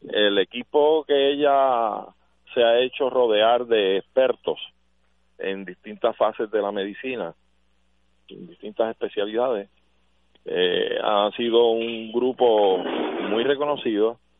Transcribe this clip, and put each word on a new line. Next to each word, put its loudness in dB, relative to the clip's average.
el 0
equipo 2
que 2
ella 0
se 2
ha 4
hecho -2
rodear 2
de 2
expertos -2
en -8
distintas -6
fases -2
de 0
la -2
medicina, -8
en -18
distintas -6
especialidades, -4
eh, 0
ha 2
sido 2
un -6
grupo 2
muy -4
reconocido -2